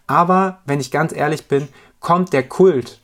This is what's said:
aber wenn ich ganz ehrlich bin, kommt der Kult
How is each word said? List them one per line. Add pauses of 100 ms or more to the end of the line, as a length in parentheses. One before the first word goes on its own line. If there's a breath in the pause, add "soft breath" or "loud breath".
aber
wenn
ich
ganz
ehrlich
bin, (320 soft breath)
kommt
der
Kult